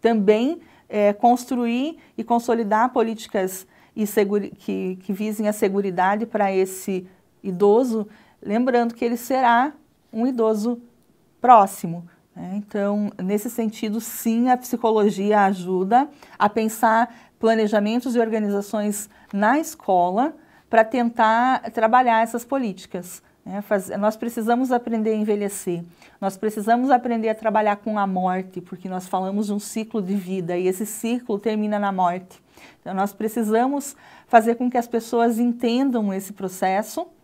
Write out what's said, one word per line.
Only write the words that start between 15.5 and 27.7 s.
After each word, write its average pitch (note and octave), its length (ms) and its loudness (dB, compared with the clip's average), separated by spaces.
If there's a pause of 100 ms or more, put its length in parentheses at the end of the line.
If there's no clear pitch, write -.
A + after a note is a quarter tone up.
a G#3 120 2
pensar A3 640 2 (260)
planejamentos A3+ 760 2
e A#3+ 40 2
organizações G#3 880 -2 (240)
na G#3+ 260 2
escola G3 720 0 (360)
pra A3+ 140 6
tentar A#3 760 2 (120)
trabalhar A3+ 500 4
essas A#3 240 -4
políticas, F#3+ 760 -6 (240)
né? G3 160 -10
Faz-, G3 360 -2
nós G#3+ 180 0
precisamos A#3+ 560 -2
aprender A#3 400 0
a A3 40 2
envelhecer, G3+ 680 -2 (380)
nós F#3+ 160 -4
precisamos A3 520 0
aprender A#3+ 400 2
a A3 60 0
trabalhar G#3+ 400 0